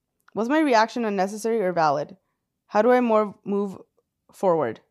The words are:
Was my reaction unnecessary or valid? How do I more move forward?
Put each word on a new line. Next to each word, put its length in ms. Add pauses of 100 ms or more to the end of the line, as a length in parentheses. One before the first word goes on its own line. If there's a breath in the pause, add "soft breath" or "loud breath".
(360)
Was 140
my 100
reaction 460
unnecessary 560
or 100
valid? 460 (500)
How 140
do 100
I 80
more 360 (100)
move 320 (560)
forward? 580